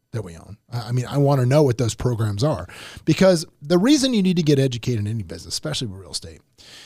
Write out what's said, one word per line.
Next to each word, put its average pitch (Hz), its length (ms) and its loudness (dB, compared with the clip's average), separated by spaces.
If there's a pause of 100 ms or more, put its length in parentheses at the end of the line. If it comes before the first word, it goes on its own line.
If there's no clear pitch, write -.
(120)
that 117 120 -6
we 85 120 -16
own. 95 220 -20 (140)
I, 113 160 -6
I 120 40 -6
mean, 123 140 -2
I 143 140 -2
wanna 139 260 2
know 139 160 4
what 127 160 2
those 120 160 -2
programs 110 500 -2
are, 151 240 -2 (380)
because 180 400 4 (160)
the 160 160 2
reason 262 380 2
you 202 80 2
need 180 140 2
to 175 60 0
get 143 140 4
educated 123 440 0
in 104 60 -2
any 113 140 -4
business, 85 320 -14
especially 143 320 -6
with 95 140 -12
real 87 140 -20
estate, - 280 -12 (440)